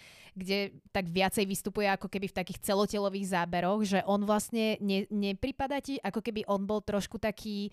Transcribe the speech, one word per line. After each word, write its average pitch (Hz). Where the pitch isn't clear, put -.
kde 196
tak 196
viacej 185
vystupuje 196
ako 196
keby 196
v -
takých 180
celotelových 202
záberoch, 175
že 190
on 202
vlastne 214
ne-, 196
nepripadá 254
ti, 277
ako 202
keby 214
on 202
bol 214
trošku 202
taký, 208